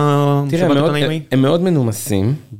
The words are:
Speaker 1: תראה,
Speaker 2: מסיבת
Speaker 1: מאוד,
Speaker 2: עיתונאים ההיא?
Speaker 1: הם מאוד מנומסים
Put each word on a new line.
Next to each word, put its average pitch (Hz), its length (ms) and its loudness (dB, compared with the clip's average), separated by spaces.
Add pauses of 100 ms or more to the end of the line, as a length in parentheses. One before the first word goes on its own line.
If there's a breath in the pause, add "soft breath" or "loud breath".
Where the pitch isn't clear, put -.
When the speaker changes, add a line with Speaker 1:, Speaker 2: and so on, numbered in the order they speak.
(500)
Speaker 1:
תראה, 165 140 -2
Speaker 2:
מסיבת 160 100 2
Speaker 1:
מאוד, 143 40 2
Speaker 2:
עיתונאים 147 320 0
ההיא? 156 120 -4 (100)
Speaker 1:
הם 131 100 2
מאוד 156 200 2
מנומסים 117 720 0 (260)